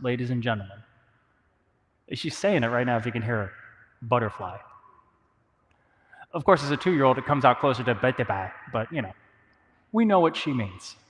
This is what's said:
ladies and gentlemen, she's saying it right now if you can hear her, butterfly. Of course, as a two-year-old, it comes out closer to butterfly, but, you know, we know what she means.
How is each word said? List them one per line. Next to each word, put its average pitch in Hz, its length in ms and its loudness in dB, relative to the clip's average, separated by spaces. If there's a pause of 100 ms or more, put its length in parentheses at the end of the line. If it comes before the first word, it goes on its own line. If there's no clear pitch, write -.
ladies 123 300 -2
and 120 120 -2
gentlemen, 101 360 -4 (1300)
she's - 240 -8
saying 190 280 2
it 117 40 2
right 120 180 0
now 123 100 0
if 113 100 -2
you 120 60 -4
can 113 100 -4
hear 113 140 -2
her, 101 160 -4 (500)
butterfly. 110 540 -2 (1800)
Of 165 120 -6
course, 165 200 4
as 143 60 -2
a 147 60 0
two-year-old, 135 420 4
it 127 80 -6
comes 143 180 0
out 123 160 6
closer 127 240 0
to 120 100 0
butterfly, 104 580 -2 (200)
but, 113 200 -4
you 156 100 -4
know, 95 100 -8 (800)
we 226 120 4
know 202 160 6
what 165 160 4
she - 160 -4
means. 98 440 -6 (140)